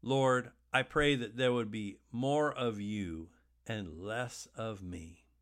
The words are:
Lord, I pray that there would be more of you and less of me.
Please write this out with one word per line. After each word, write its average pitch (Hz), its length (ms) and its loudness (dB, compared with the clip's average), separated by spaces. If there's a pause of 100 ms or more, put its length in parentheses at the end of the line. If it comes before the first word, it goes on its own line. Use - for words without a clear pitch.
Lord, 127 500 4 (220)
I 131 100 4
pray 147 320 4
that 117 220 -4
there 127 160 4
would 117 180 0
be 104 280 -6 (120)
more 143 400 2
of 117 300 -2
you 92 480 -4 (360)
and 90 360 -6
less 117 560 -6
of 110 260 -6
me. 85 400 -10 (180)